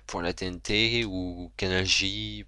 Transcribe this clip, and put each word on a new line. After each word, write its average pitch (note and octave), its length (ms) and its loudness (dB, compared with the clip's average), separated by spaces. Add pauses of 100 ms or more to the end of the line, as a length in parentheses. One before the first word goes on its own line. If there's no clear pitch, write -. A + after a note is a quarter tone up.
pour F2+ 160 -6
la F2+ 100 0
T F#2+ 140 -4
N F2+ 120 -6
T A2+ 460 2
ou F2+ 520 -4
Canal F#2 280 2
J G#2 640 0